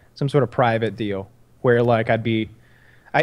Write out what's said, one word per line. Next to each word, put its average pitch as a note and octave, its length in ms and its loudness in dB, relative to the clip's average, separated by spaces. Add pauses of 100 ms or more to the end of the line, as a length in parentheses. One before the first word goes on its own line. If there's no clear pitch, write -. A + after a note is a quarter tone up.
(140)
some C#3 160 -4
sort C#3+ 120 2
of A2+ 80 -2
private A2+ 460 0
deal G2 320 -6 (320)
where, A#2+ 220 4
like, A2+ 260 2
I'd A2+ 140 0
be, A2 260 -2 (640)
I, C#3+ 100 2